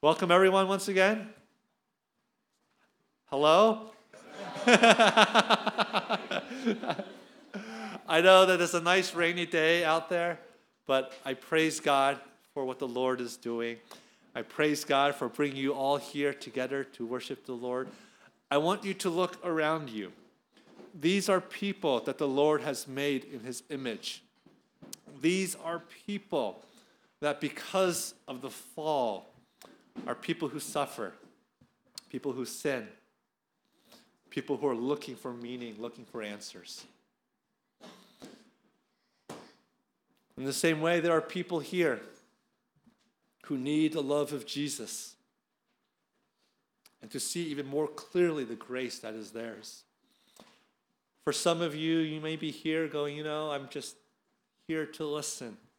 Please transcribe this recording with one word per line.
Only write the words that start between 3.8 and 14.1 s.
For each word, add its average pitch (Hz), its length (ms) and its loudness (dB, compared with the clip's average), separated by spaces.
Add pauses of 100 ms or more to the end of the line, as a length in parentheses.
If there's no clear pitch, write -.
<laughs> - 340 -4 (3500)
I 165 140 4
know 185 240 12
that 185 120 4
it's 170 140 2
a 170 80 2
nice 180 340 2
rainy 170 300 0
day 165 400 2
out 160 240 2
there, 170 320 -2 (460)
but 135 260 0 (100)
I 135 120 -4
praise 160 440 0
God 139 400 4 (360)
for 139 100 -4
what 127 140 -6
the 131 100 -6
Lord 127 320 0
is 120 160 -8
doing. 117 420 -6 (560)